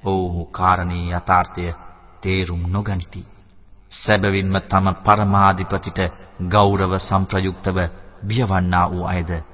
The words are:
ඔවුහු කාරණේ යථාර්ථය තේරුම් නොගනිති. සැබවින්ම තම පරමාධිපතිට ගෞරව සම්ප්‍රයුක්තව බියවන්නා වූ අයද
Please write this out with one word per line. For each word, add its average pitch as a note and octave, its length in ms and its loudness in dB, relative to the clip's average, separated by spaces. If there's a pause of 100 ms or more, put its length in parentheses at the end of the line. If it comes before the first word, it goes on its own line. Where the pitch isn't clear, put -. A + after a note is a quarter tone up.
ඔවුහු F#2 420 -2
කාරණේ F2 720 -2
යථාර්ථය F2 580 0 (440)
තේරුම් F2+ 500 -4
නොගනිති. F#2+ 540 -4 (720)
සැබවින්ම G2 680 0
තම F#2+ 260 2 (160)
පරමාධිපතිට G2 960 2 (400)
ගෞරව F#2+ 580 4
සම්ප්‍රයුක්තව F#2+ 800 -2 (480)
බියවන්නා F#2 640 0
වූ F2+ 160 -6
අයද F2 240 -4 (240)